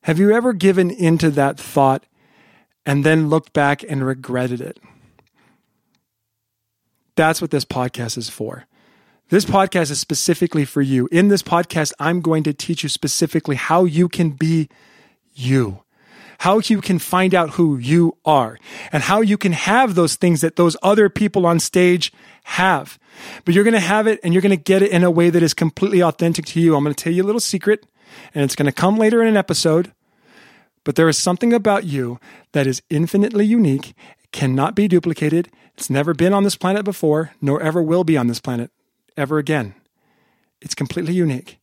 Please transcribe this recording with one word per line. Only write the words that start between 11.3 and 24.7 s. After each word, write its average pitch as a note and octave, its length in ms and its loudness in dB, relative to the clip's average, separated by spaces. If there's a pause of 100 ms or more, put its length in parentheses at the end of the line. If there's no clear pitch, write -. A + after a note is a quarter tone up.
podcast, E3+ 560 -2
I'm E3+ 220 -2
going D#3+ 220 0
to D3 100 -2
teach - 300 -6
you C#3+ 80 -6
specifically D3+ 680 -2
how F3+ 300 2
you E3+ 200 2
can E3+ 220 -2
be D#3+ 400 -2 (680)
you, B2 460 -2 (600)
how G3+ 260 2
you G3+ 160 0
can F3+ 160 -2
find F#3 360 0
out E3+ 180 0
who D3+ 260 0
you E3 480 2
are, B2+ 320 0 (340)
and C#3+ 120 -2
how G#3 180 2
you G#3 160 2
can F3+ 140 0
have G#3 420 0
those E3 220 2
things E3+ 260 2
that E3 140 -2
those E3+ 260 2
other G#3 260 4
people G3 380 0
on E3+ 120 2
stage F3+ 540 0 (320)
have. F3+ 540 -2 (480)
But E3+ 80 2
you're G3+ 100 6
gonna A3+ 160 4
have G#3 260 0
it, A3 160 0
and F3 120 0
you're F#3 80 4
gonna G3 140 2
get F#3+ 260 2